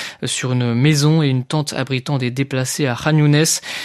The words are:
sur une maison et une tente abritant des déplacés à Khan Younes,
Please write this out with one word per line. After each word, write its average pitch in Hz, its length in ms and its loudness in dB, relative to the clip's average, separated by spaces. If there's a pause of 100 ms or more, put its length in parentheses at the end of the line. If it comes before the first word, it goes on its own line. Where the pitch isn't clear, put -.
(240)
sur 127 280 -4
une 123 220 0
maison 151 480 4
et 143 60 2
une 127 160 0
tente 151 300 -4
abritant 131 440 -4
des 123 120 -2
déplacés 135 560 -2
à 123 80 0
Khan 156 240 0
Younes, 147 260 4 (400)